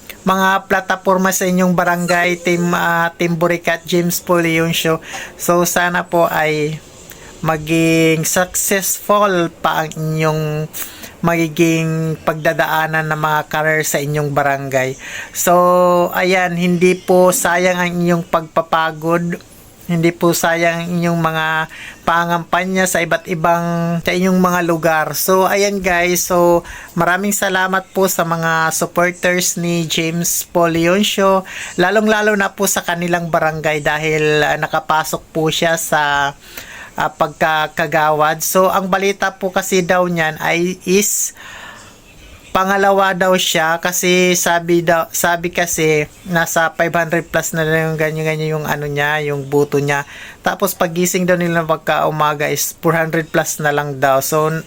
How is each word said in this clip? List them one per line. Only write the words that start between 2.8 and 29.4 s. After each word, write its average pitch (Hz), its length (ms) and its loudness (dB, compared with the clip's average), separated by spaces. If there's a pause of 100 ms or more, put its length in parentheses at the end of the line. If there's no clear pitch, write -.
Team 170 240 -2
Burikat, 170 480 0
James 175 340 0
Paul 175 240 0
Leoncio. 165 540 0 (400)
So, 175 260 2
sana 175 400 0
po 170 240 2
ay 156 520 -2 (600)
maging 160 880 2
successful 190 1200 0 (160)
pa 160 200 0
ang 156 120 -8
inyong 156 720 -2 (520)
magiging 160 1040 0
pagdadaanan 160 880 0
ng 156 80 -4
mga 156 200 0 (120)
career 156 320 0
sa 156 160 -2
inyong 147 320 -2
barangay. 135 640 0 (400)
So, - 160 2 (640)
ayan, 185 400 0
hindi 180 400 2
po 180 360 4
sayang 180 440 0
ang 175 160 -2
inyong 175 360 0
pagpapagod. 165 1080 -2 (540)
Hindi 170 240 2
po 170 180 2
sayang 170 540 0
ang - 100 -8
inyong 170 240 0
mga 160 260 -2 (640)
pangampanya 170 760 0
sa 175 160 -2
iba't 165 260 -2
ibang, 170 720 0
sa 170 140 -2
inyong 185 240 2
mga 180 260 2
lugar. 160 480 0
So, 185 320 2
ayan, 202 400 0
guys. 175 400 0
So, 175 400 2 (320)
maraming 185 400 0
salamat 185 560 -2
po 190 160 0
sa 185 160 -2
mga 165 480 0
supporters 175 880 -2